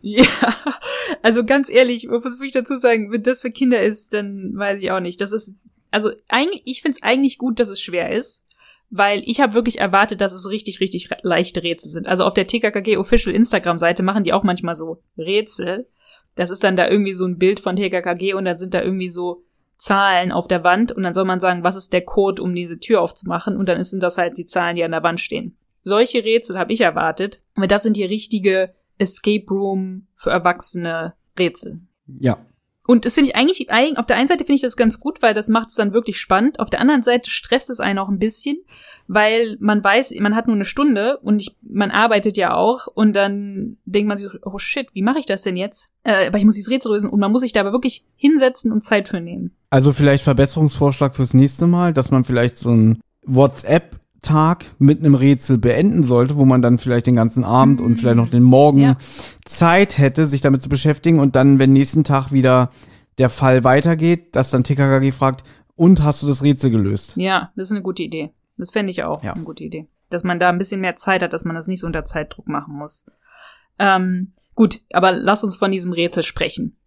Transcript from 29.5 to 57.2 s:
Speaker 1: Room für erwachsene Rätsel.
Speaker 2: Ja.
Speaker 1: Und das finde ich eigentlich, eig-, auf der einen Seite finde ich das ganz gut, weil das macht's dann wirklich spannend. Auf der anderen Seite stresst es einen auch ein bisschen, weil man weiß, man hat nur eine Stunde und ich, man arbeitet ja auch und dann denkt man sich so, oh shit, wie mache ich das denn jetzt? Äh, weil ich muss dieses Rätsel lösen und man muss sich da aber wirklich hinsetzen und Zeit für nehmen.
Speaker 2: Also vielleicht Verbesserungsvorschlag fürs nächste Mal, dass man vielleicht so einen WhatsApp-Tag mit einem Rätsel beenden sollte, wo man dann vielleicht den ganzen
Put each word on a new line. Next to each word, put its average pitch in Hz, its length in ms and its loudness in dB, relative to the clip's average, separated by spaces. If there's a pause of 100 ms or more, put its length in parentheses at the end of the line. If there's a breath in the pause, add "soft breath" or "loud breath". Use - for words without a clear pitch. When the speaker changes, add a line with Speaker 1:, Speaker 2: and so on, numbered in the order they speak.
Speaker 1:
Room 190 640 -6
für - 160 -6
erwachsene 175 840 -4 (220)
Rätsel. 170 440 -4 (400)
Speaker 2:
Ja. 123 180 0 (480)
Speaker 1:
Und 240 180 4
das 240 100 -4
finde 277 160 2
ich - 60 -6
eigentlich, 285 360 0
eig-, 269 260 0
auf 233 80 -4
der 202 100 0
einen 262 120 0
Seite 330 160 0
finde 285 100 0
ich 277 60 2
das 247 160 -4
ganz 226 240 0
gut, - 200 -8
weil 220 140 2
das 214 140 -4
macht's 220 260 -2
dann 208 180 -2
wirklich 220 280 -2
spannend. 214 400 0
Auf - 100 -4
der - 100 -2
anderen 262 220 2
Seite 240 260 0
stresst - 420 -4
es 226 100 -10
einen 196 180 -2
auch 196 100 -6
ein 196 120 -4
bisschen, 254 380 -4 (500 soft breath)
weil 214 500 0
man 208 240 0
weiß, 214 380 2
man 208 160 0
hat 233 100 -2
nur 226 80 0
eine 202 100 -2
Stunde 262 540 0
und 208 240 0
ich, - 200 -14
man 196 280 -4
arbeitet 208 460 0
ja 185 180 0
auch 208 320 0
und 208 300 0
dann 202 680 -4
denkt 208 220 -2
man 202 100 -2
sich 202 140 -12
so, - 140 -20
oh 196 140 -12
shit, - 340 -8
wie 190 100 -4
mache 262 160 0
ich - 80 -6
das 196 160 -4
denn 185 140 -4
jetzt? 196 320 -8 (160)
Äh, 196 280 2
weil 208 60 0
ich 202 60 2
muss 214 100 6
dieses 208 160 -8
Rätsel 254 220 -2
lösen 202 180 -2
und 202 100 0
man 202 120 2
muss 247 80 2
sich 247 120 -4
da 214 80 2
aber 196 120 -2
wirklich 254 320 -4 (100)
hinsetzen 262 560 2
und 214 140 -2
Zeit 202 240 0
für 180 120 -6
nehmen. 175 360 -10 (140)
Speaker 2:
Also 139 220 6
vielleicht 143 300 4
Verbesserungsvorschlag 139 920 2
fürs 131 180 -2
nächste 139 320 4
Mal, 175 280 2
dass 131 180 0
man 131 100 4
vielleicht 120 360 0
so 120 120 -4
einen 113 300 4 (240)
WhatsApp-Tag 151 1400 0 (140)
mit 143 220 6
einem 147 140 6
Rätsel 135 440 4
beenden 135 460 2
sollte, 123 320 2
wo 139 80 4
man 127 180 6
dann 120 160 4
vielleicht 120 280 0
den 123 100 4
ganzen 113 280 2